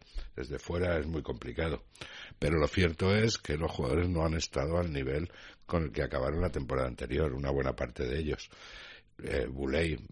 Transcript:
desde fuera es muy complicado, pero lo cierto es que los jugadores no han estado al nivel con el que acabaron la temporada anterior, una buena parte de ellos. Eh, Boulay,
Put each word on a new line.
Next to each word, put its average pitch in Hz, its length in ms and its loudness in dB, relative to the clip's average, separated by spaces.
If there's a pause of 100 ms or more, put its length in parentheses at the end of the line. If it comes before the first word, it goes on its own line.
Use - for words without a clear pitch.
(340)
desde 67 240 -6
fuera 87 400 0
es 73 100 0
muy 80 160 -2
complicado, 67 600 -2 (560)
pero 80 180 4
lo 76 120 4
cierto 92 440 4
es 107 240 4
que 73 200 -2
los 80 120 0
jugadores 78 380 2
no 82 180 2
han 80 100 2
estado 78 420 0
al 87 160 0
nivel 69 360 0 (360)
con 85 180 2
el 71 80 -2
que - 120 -2
acabaron 67 360 0
la 87 120 2
temporada 65 360 0
anterior, 65 460 0
una 69 180 0
buena 65 240 2
parte 64 320 -2
de 67 100 -2
ellos. 76 320 -4 (760)
Eh, 65 280 0
Boulay, 69 460 2 (140)